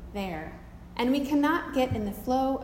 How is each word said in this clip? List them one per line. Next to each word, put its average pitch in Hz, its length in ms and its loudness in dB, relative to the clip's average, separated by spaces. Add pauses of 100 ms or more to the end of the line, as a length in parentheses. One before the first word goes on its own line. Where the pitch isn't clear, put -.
(140)
there. 180 460 -8 (380)
And 247 140 4
we 277 100 2
cannot 294 520 2
get 254 220 2
in 214 80 0
the 202 80 -2
flow 262 520 0